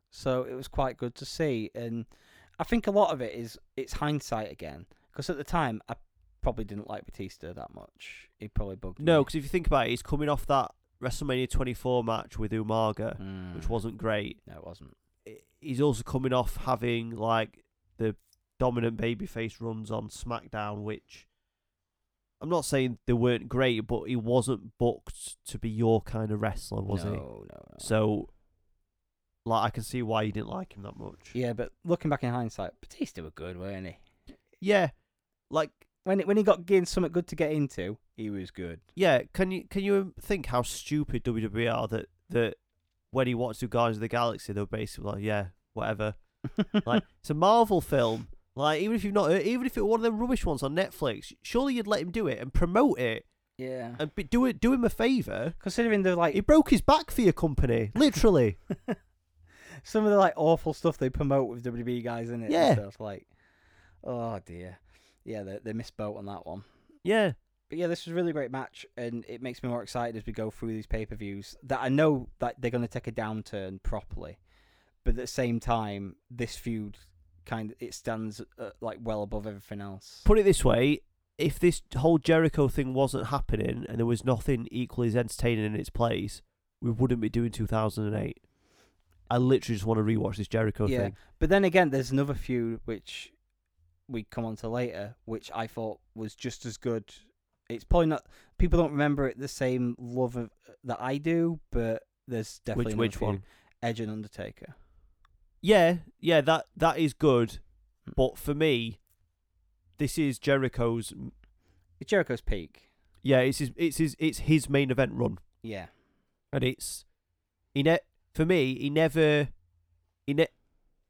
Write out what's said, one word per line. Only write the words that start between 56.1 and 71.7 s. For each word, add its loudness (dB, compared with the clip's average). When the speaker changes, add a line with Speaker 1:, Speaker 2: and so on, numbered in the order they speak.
Speaker 1:
like, 2
Speaker 2:
He 2
broke 8
his 6
back 4
for 0
your 6
company, 0
literally. 6
Speaker 1:
<laughs> -14
Some 2
of 6
the, 8
like, 8
awful 2
stuff 0
they 0
promote 2
with -10
W -6
W -2
E -6
guys -6
in -6
it -2
Speaker 2:
Yeah. 4
Speaker 1:
and 6
stuff, -10
like, -12
oh -6
dear. -14
Yeah, -8
they, -10
they -6
missed -10
boat -8
on -12
that -12
one. -12
Speaker 2:
Yeah. 2
Speaker 1:
But -8
yeah, 0
this -6
was -12
a -6
really 0
great -4
match, -10
and -6
it -14
makes -10
me -4
more -4
excited -6
as -10
we -6
go -6
through -8
these -6
pay-per-views -6
that -2